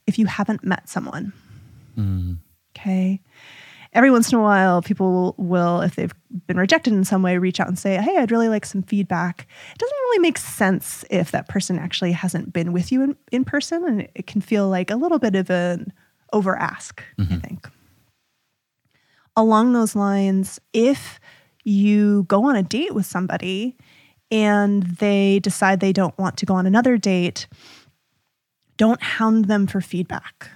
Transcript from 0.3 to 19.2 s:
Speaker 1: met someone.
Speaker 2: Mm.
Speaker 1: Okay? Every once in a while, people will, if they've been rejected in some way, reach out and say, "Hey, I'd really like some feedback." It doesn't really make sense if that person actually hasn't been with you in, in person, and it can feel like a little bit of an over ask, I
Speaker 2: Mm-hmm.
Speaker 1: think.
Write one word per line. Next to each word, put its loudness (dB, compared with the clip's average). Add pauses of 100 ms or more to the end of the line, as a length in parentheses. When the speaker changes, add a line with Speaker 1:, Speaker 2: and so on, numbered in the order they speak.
Speaker 1:
met -4
someone. -10 (640)
Speaker 2:
Mm. -4 (380)
Speaker 1:
Okay? -2 (720)
Every 6
once 4
in 4
a 4
while, 4
people 0
will, 0
if -2
they've -4 (340)
been -4
rejected 2
in 2
some 0
way, 2
reach 0
out 0
and -4
say, -2
"Hey, 0
I'd 2
really 2
like -2
some -6
feedback." -4 (260)
It -20
doesn't -4
really 2
make 2
sense -4
if -2
that -6
person -4
actually -4
hasn't -6
been -4
with -4
you 2
in, -2 (160)
in 0
person, -4
and -2
it -12
can -4
feel 0
like -2
a -2
little 0
bit 0
of -2
an -2 (400)
over 0
ask, -8 (140)
I -4
Speaker 2:
Mm-hmm. -2
Speaker 1:
think. -14 (1700)